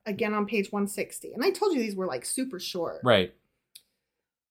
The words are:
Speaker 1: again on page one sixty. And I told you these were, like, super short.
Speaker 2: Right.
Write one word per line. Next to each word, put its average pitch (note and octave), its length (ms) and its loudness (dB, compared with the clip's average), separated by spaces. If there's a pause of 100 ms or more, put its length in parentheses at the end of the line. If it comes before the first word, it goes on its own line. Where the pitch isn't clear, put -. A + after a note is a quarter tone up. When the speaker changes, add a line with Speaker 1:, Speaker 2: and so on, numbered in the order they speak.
Speaker 1:
again G#3+ 300 -2
on G#3 120 2
page G3+ 240 0
one G3+ 160 0
sixty. - 460 -8
And A#3 120 -4
I F#4+ 60 6
told F#4+ 240 0
you C4 60 2
these G#3+ 160 -2
were, F#3 100 -2
like, C3 180 -4
super C4 360 -4
short. E3+ 440 -4
Speaker 2:
Right. G#2 280 6 (1200)